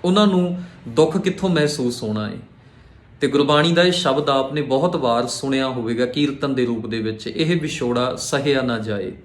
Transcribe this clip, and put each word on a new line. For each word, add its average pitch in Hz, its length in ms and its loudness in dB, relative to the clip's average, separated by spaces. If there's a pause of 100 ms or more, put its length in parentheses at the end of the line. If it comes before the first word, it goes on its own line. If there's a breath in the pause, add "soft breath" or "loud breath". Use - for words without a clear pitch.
ਉਹਨਾਂ 196 220 4
ਨੂੰ 180 360 2 (260 loud breath)
ਦੁੱਖ 156 300 2
ਕਿੱਥੋਂ 185 300 -2
ਮਹਿਸੂਸ 147 540 0
ਹੋਣਾ 107 260 -4
ਹੈ? - 80 -10 (840 soft breath)
ਤੇ 143 80 0
ਗੁਰਬਾਣੀ 147 440 4
ਦਾ 170 100 4
ਇਹ 180 100 4
ਸ਼ਬਦ 143 360 0
ਆਪਨੇ 139 340 0
ਬਹੁਤ 135 340 0
ਵਾਰ 123 300 0
ਸੁਣਿਆ 135 420 -2
ਹੋਵੇਗਾ 120 380 -2
ਕੀਰਤਨ 139 480 -2
ਦੇ 127 120 2
ਰੂਪ 113 200 -4
ਦੇ 113 120 -4
ਵਿੱਚ, 110 280 -6
"ਇਹ 165 340 0
ਵਿਛੋੜਾ 123 560 -2
ਸਹਿਆ 135 460 0
ਨਾ 123 160 -2
ਜਾਏ" 104 340 -4 (120)